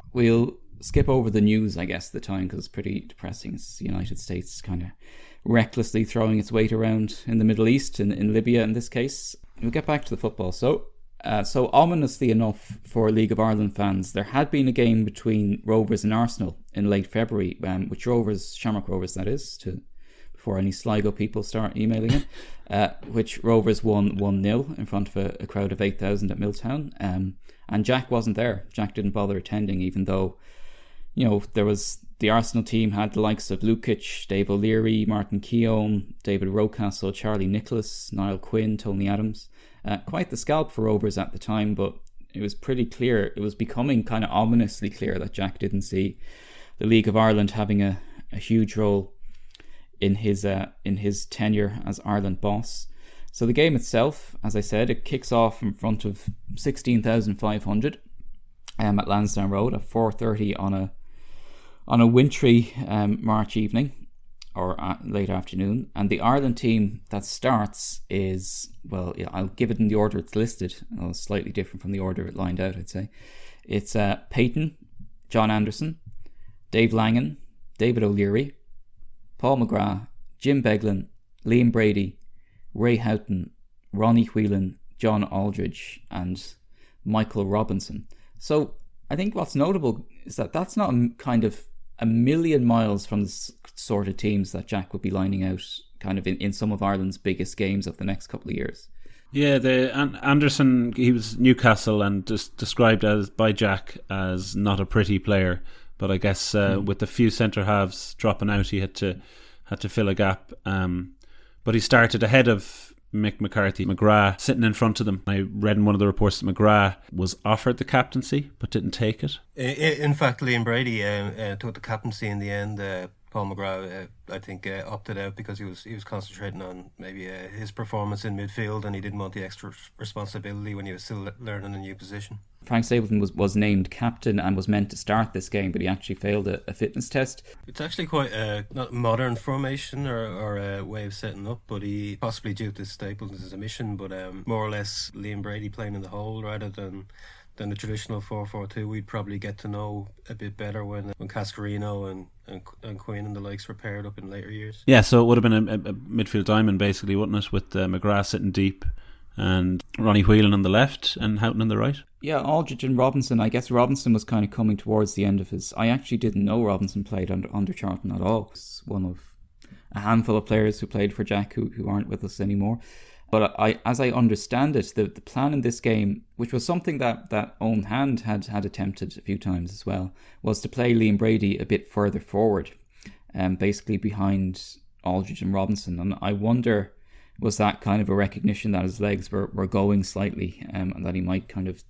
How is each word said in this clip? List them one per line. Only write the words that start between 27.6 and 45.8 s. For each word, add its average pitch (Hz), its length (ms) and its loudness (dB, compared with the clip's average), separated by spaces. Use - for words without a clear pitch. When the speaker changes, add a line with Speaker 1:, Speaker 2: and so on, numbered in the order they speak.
Speaker 1:
and 104 160 0
Jack 127 260 0
wasn't 113 260 0
there. 113 360 -2
Jack 104 220 -4
didn't 98 160 -2
bother 101 260 0
attending, 98 460 -2
even 92 240 -2
though, 95 320 0
you 127 140 2
know, 104 140 4
there 104 100 4
was 104 340 0
the 107 100 4
Arsenal 113 320 2
team 113 300 2
had 104 200 0
the 104 80 0
likes 107 300 0
of 95 100 -2
Lukic, - 680 0
Dave 98 220 0
O'Leary, 110 580 2
Martin 104 340 0
Keown, 107 840 2
David 98 260 0
Rocastle, 101 640 0
Charlie 104 340 -2
Nicholas, - 680 -4
Niall 98 260 -2
Quinn, 110 380 0
Tony 98 320 -2
Adams. 107 400 -2
Uh, 104 140 -2
quite - 300 -4
the - 80 -6
scalp 156 340 0
for - 120 -4
Rovers 107 340 2
at - 160 -4
the - 60 -8
time, 107 360 0
but 98 200 -2
it 101 80 -6
was 101 120 -4
pretty 123 300 -2
clear, 117 500 0
it 101 60 -6
was 104 140 -4
becoming 120 500 0
kind 113 180 -2
of - 80 -2
ominously 110 600 2
clear - 280 -2
that - 140 -6
Jack 98 260 -4
didn't 101 240 -2